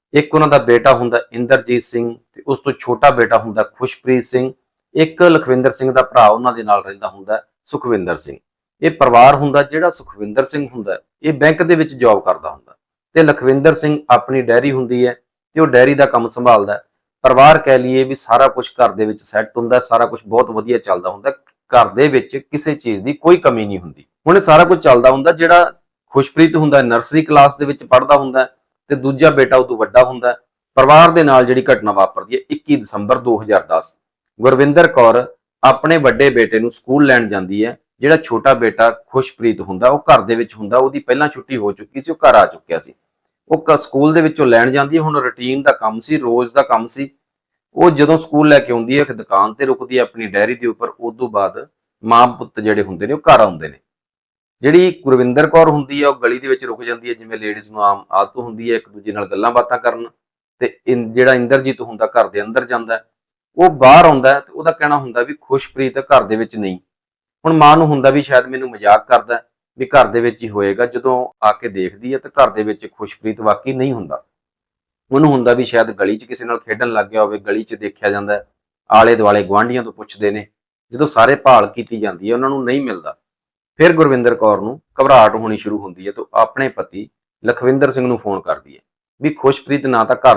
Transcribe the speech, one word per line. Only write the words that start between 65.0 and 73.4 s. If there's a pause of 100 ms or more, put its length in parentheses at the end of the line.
ਵੀ
ਖੁਸ਼ਪ੍ਰੀਤ
ਘਰ
ਦੇ
ਵਿੱਚ
ਨਹੀਂ। (640)
ਹੁਣ
ਮਾਂ
ਨੂੰ
ਹੁੰਦਾ
ਵੀ
ਸ਼ਾਇਦ
ਮੈਨੂੰ
ਮਜ਼ਾਕ
ਕਰਦਾ
ਹੈ, (340)
ਵੀ
ਘਰ
ਦੇ
ਵਿੱਚ
ਹੀ
ਹੋਏਗਾ।
ਜਦੋਂ (280)
ਆ
ਕੇ
ਦੇਖਦੀ
ਹੈ
ਤਾਂ
ਘਰ
ਦੇ
ਵਿੱਚ
ਖੁਸ਼ਪ੍ਰੀਤ